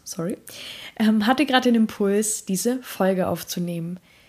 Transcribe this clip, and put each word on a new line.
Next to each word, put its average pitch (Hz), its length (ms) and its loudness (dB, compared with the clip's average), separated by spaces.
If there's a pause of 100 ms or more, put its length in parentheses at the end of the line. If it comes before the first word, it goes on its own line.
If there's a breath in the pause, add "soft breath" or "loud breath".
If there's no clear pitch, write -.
sorry, - 360 -8 (580 loud breath)
ähm, 214 300 4
hatte 262 180 4
gerade 254 260 4
den 233 40 6
Impuls, 214 680 0
diese 240 360 -2
Folge 190 460 0
aufzunehmen. 170 720 -6 (300 soft breath)